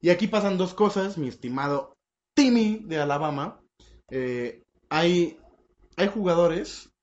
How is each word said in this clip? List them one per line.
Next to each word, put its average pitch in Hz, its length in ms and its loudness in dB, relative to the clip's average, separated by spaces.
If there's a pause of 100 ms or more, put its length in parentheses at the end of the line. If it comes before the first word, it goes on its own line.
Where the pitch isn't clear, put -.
Y 160 80 2
aquí 175 180 4
pasan 202 300 0
dos 180 160 -2
cosas, 196 440 0
mi 147 100 -4
estimado 135 640 -6 (400)
Timmy 233 520 4
de 160 140 -4
Alabama. 147 640 -2 (480)
Eh, 123 540 -6 (260)
hay, 170 480 2 (600)
hay 185 100 2
jugadores 175 840 0 (140)